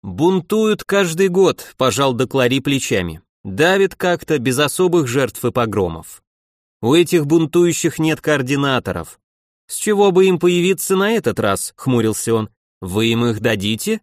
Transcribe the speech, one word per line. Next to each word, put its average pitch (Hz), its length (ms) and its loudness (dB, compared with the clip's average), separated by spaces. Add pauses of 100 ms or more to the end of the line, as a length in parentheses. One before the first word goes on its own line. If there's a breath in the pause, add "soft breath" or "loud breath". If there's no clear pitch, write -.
"Бунтуют 185 800 0
каждый 190 440 0
год", — 180 480 0
пожал 131 380 0
де 120 120 0
Клари 131 340 0
плечами. 98 600 -2 (240)
"Давит 180 500 0
как-то, 170 440 -2
без 123 200 -2
особых 165 480 2
жертв 123 380 -2
и 117 80 -2
погромов. 98 720 -4 (580)
У 120 140 2
этих 170 320 2
бунтующих 165 720 0
нет 156 220 0
координаторов. 135 1000 -2 (480)
С - 80 -12
чего 202 340 2
бы 185 160 4
им 185 120 2
появиться 180 580 0
на 202 160 0
этот 139 260 -2
раз?" — 101 380 -2
хмурился 113 580 0
он. 110 160 -2 (300)
"Вы 101 260 -2
им 117 200 2
их 107 140 -2
дадите?" 196 600 -2